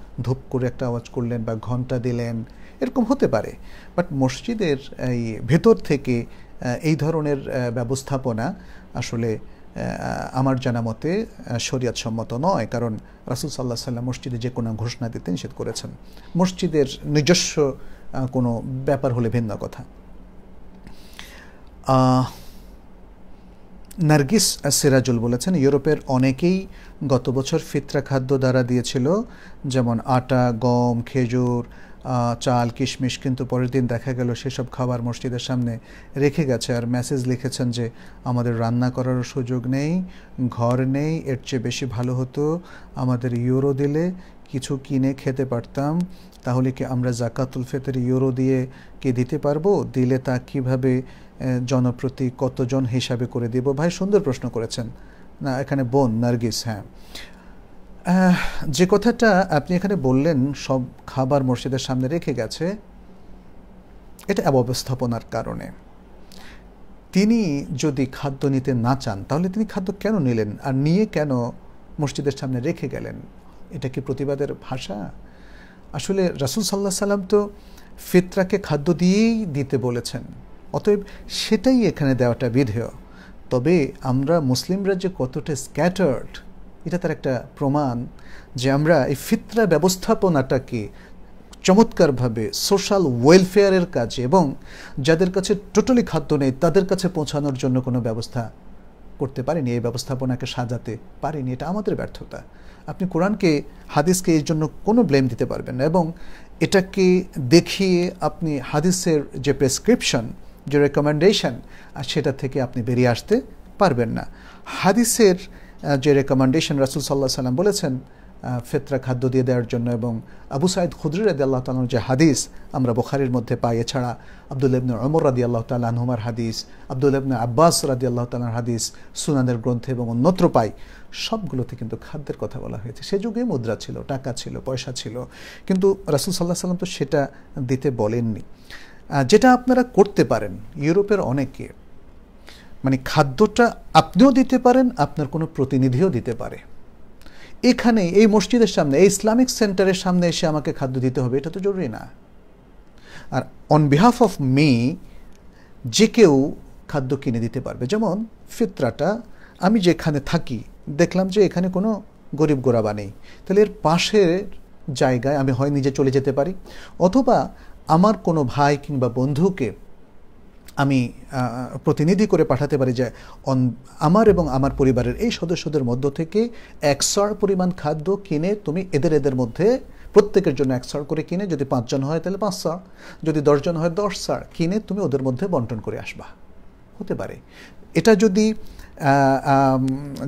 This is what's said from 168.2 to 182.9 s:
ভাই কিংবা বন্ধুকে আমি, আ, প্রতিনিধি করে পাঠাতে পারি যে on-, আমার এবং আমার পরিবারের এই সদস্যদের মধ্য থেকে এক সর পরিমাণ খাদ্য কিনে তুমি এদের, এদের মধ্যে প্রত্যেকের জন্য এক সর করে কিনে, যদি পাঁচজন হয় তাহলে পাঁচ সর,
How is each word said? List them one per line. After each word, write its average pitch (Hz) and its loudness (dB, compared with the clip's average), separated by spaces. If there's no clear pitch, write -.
ভাই 143 2
কিংবা 127 0
বন্ধুকে 135 0
আমি, 135 2
আ, 127 -4
প্রতিনিধি 180 4
করে 165 4
পাঠাতে 143 0
পারি 127 2
যে 120 -2
on-, 127 2
আমার 190 6
এবং 170 4
আমার 131 2
পরিবারের 123 2
এই 220 0
সদস্যদের 156 -2
মধ্য 123 0
থেকে 208 -2
এক 143 2
সর 208 2
পরিমাণ 190 2
খাদ্য 156 -2
কিনে 185 -2
তুমি 185 -4
এদের, 156 2
এদের 139 2
মধ্যে 160 2
প্রত্যেকের 196 4
জন্য 131 0
এক 123 -4
সর 147 -6
করে 151 -4
কিনে, 190 -4
যদি 139 -2
পাঁচজন 135 -2
হয় 156 -2
তাহলে 190 -6
পাঁচ 196 -2
সর, 170 -4